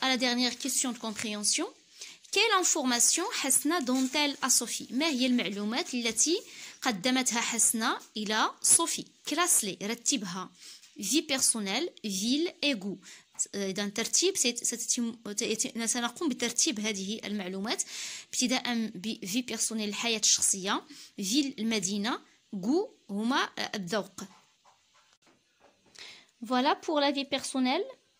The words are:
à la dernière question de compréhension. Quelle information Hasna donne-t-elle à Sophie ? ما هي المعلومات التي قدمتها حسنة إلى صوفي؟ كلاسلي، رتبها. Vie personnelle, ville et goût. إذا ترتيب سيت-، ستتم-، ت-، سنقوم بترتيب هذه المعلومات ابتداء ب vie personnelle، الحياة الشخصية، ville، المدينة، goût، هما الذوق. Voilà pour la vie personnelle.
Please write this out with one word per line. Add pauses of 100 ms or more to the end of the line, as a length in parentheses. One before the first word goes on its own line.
à
la
dernière
question
de
compréhension. (640)
Quelle (100)
information (180)
Hasna
donne-t-elle
à
Sophie ?
ما
هي
المعلومات
التي (400)
قدمتها
حسنة (180)
إلى (120)
صوفي؟ (240)
كلاسلي،
رتبها. (480)
Vie
personnelle, (160)
ville (100)
et
goût. (560)
إذا
ترتيب
سيت-،
ستتم-،
ت-،
سنقوم
بترتيب
هذه
المعلومات (460)
ابتداء (200)
ب
vie
personnelle،
الحياة
الشخصية، (360)
ville،
المدينة، (360)
goût،
هما (260)
الذوق. (2250)
Voilà
pour
la
vie
personnelle. (360)